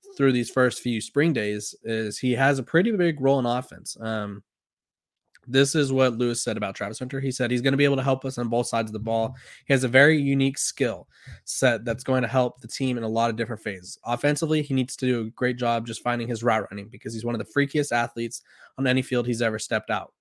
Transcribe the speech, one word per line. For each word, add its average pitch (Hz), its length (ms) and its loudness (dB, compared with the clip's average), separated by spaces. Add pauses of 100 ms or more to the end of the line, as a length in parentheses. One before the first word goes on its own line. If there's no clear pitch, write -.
(160)
through 139 160 4
these 123 180 0
first 127 300 2
few 113 220 -4
spring 156 320 2
days 104 500 -4
is 110 340 -4
he 127 140 0
has 135 280 2
a 127 40 -6
pretty 202 300 2
big 170 260 0
role 135 200 4
in 123 60 -2
offense. 120 540 -6
Um, 104 440 -6 (1040)
this 135 260 4
is 143 180 2
what 131 220 4
Lewis 120 300 0
said 110 140 -4
about 98 180 -4
Travis 104 240 -8
Hunter. 131 200 -8
He 131 120 -4
said 123 180 -2
he's 120 120 0
gonna 135 160 2
be 143 80 6
able 139 100 4
to 131 80 -2
help 135 200 0
us 131 140 -6
on 120 120 -2
both 120 180 0
sides 113 220 -2
of 107 40 -10
the 107 60 -6
ball. 113 360 -2 (300)
He 143 80 2
has 131 100 4
a 127 40 0
very 143 340 6
unique 135 380 0
skill 110 480 -4 (380)
set 117 400 0
that's 117 180 -4
going 131 180 2
to 120 60 -2
help 123 340 0
the 110 60 -18
team 127 320 -4
in 113 40 -6
a 110 60 -4
lot 117 220 2
of 110 40 -4
different 110 280 -6
phases. 95 400 -10
Offensively, 147 580 0
he 135 140 -2
needs 131 220 -2
to 131 100 -2
do 120 140 2
a 110 100 -6
great 127 260 -2
job 117 300 0
just 117 160 -10
finding 120 240 -2
his 113 160 -6
route 110 260 2
running 101 200 -12
because 113 260 -12
he's 110 100 -8
one 117 80 -2
of 113 60 -2
the - 120 -8
freakiest 143 400 2
athletes 117 520 -2 (340)
on 135 80 0
any 127 160 4
field 123 240 0
he's 117 160 -2
ever 110 160 0
stepped - 320 -4
out. 104 320 -4